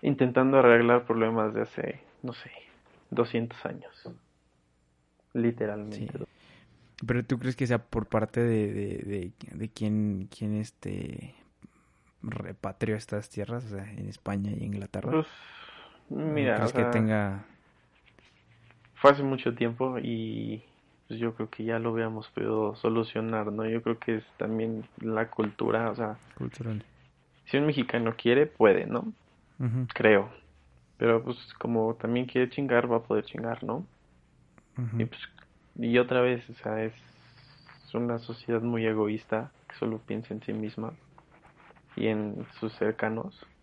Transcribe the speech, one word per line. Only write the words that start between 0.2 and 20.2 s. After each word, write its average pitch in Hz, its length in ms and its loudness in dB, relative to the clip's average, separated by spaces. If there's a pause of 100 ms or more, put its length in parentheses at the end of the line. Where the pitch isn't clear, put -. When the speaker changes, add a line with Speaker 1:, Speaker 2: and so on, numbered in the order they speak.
Speaker 1:
arreglar 120 480 8
problemas 113 480 2
de 110 80 0
hace, - 380 -6 (220)
no 123 100 -8
sé, - 180 -16 (600)
doscientos 117 540 -2
años. - 440 -12 (1300)
Literalmente. 107 640 -2
Speaker 2:
Sí. - 280 -8 (800)
Pero 120 180 0
¿tú 123 140 0
crees 127 160 -2
que 135 120 -2
sea 117 120 4
por 110 280 -4
parte 110 360 0
de, 110 300 2
de, 101 260 -4
de, 98 340 -6 (240)
de 107 120 -8
quién, 104 680 -2
quién, 107 200 -4
este, - 800 -8 (880)
repatrió - 760 -4
estas 104 340 -6
tierras, 117 360 -6
o - 20 -12
sea, 101 240 -10
en 101 160 -8
España 101 420 -4
y 107 140 -4
Inglaterra? 101 480 -6
Speaker 1:
Pues, 156 140 2 (840)
Speaker 2:
¿O - 60 -6
Speaker 1:
mira, 147 400 0
Speaker 2:
crees 113 140 2
Speaker 1:
o - 20 -10
sea, 120 140 2
Speaker 2:
que 120 40 0
tenga 107 540 0 (1500)
Speaker 1:
fue 139 180 10
hace 143 100 4
mucho 131 320 0
tiempo 120 480 -2
y, 110 640 -6 (420)